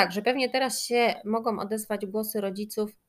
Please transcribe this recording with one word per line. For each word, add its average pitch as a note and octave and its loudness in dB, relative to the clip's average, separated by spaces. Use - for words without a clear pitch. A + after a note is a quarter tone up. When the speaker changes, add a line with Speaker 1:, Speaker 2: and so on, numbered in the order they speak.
Speaker 1:
Mhm. F3 4
Speaker 2:
że G#3 -2
pewnie B3+ 2
teraz C4 0
się A#3+ 4
mogą A3 0
odezwać G#3 -4
głosy G#3+ -2
rodziców, G#3 -2